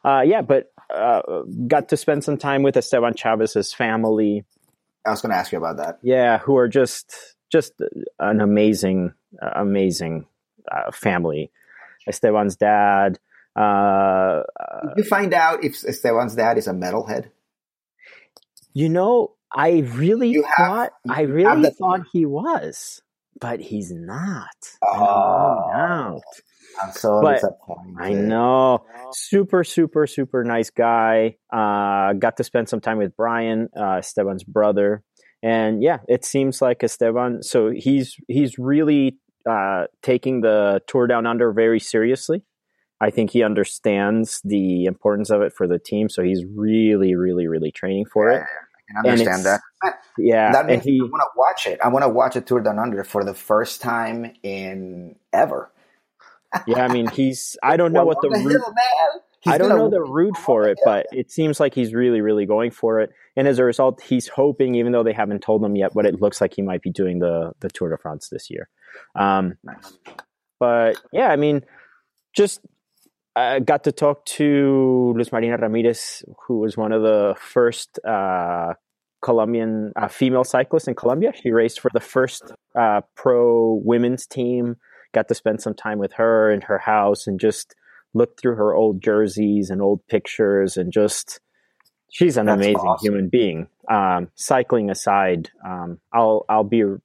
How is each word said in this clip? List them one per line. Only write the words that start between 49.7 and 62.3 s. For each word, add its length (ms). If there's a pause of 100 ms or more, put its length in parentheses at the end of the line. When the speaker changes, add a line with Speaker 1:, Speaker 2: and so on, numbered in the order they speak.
Speaker 2:
that. 120 (240)
Speaker 1:
Yeah, 340
Speaker 2:
That 100
Speaker 1:
and 60
Speaker 2:
makes 160
Speaker 1:
he 160
Speaker 2:
me 100
wanna 140 (120)
watch 300
it. 160
I 60
wanna 200
watch 280
a 40
Tour 200
Down 180
Under 260
for 200
the 100
first 460
time 520 (100)
in 760 (160)
ever. 380 (960)
Speaker 1:
Yeah, 180
I 80
mean, 160
he's, 540
I 140
don't 160
know 120
Speaker 2:
Well, 120
Speaker 1:
what 60
the 60
Speaker 2:
on 140
the 60
Speaker 1:
route, 120
Speaker 2:
hill, 120
man. 480 (200)
He's 140
Speaker 1:
I 40
don't 100
Speaker 2:
gonna 140
Speaker 1:
know 80
the 120
Speaker 2:
win 100
Speaker 1:
route 240
Speaker 2:
on 60
Speaker 1:
for 220
Speaker 2:
the 60
Speaker 1:
it, 80
Speaker 2:
hill. 140
Speaker 1:
but 200
it 180
seems 300
like 140
he's 200
really, 280
really 240